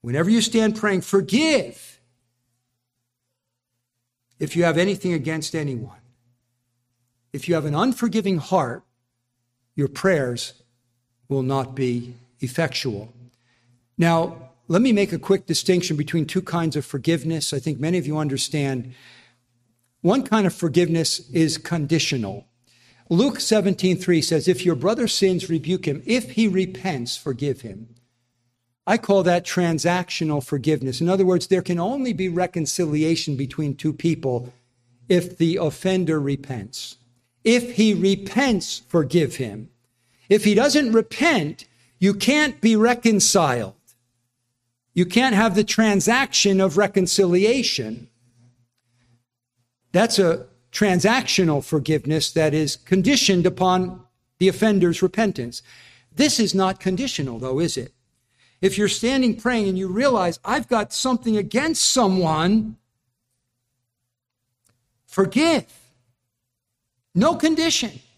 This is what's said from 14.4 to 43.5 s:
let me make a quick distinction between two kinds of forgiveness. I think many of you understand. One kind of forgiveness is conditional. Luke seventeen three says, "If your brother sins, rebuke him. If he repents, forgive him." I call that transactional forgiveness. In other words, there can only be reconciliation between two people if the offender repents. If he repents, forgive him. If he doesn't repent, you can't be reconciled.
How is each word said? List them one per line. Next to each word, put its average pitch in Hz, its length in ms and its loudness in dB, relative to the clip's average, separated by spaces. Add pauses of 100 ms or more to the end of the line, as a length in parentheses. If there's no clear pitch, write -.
let 190 160 2
me 262 80 4
make 202 200 2
a 175 60 -6
quick - 300 0
distinction 170 500 0
between 151 300 -2
two - 160 -4
kinds 165 320 -4
of 147 100 -4
forgiveness. 156 680 -2
I 139 80 -4
think 151 200 -4
many 165 180 0
of 147 80 -4
you 151 140 -4
understand. 139 760 -4 (1080)
One 226 200 2
kind 214 240 0
of 170 80 0
forgiveness 165 800 0
is 160 260 0
conditional. 139 880 -4 (640)
Luke 208 300 2
seventeen 185 580 0
three 175 240 0
says, 165 260 0
"If - 180 0
your 170 100 2
brother 208 320 -2
sins, 185 420 0
rebuke 165 380 -2
him. 147 180 -4
If 165 260 -2
he 220 160 2
repents, 180 680 -4
forgive 135 440 -6
him." 110 260 -16 (1000)
I 214 100 2
call 202 260 2
that 175 240 2
transactional 170 1000 -2
forgiveness. 131 560 -2
In 170 80 0
other 190 160 2
words, 180 220 0
there 185 160 0
can 175 160 -2
only 247 340 -4
be 185 160 -4
reconciliation 160 1080 -2
between 139 400 -6
two 156 180 -4
people 127 600 -4 (560)
if 180 300 0
the 170 160 2
offender 175 640 -2
repents. 135 760 -8 (460)
If 240 340 2
he 214 180 4
repents, 196 920 0
forgive 160 500 0
him. 107 320 -10 (600)
If 208 140 4
he 214 100 4
doesn't 277 380 2
repent, 226 760 0 (320)
you 196 160 2
can't 277 480 0
be 226 140 4
reconciled. 202 1000 2 (1200)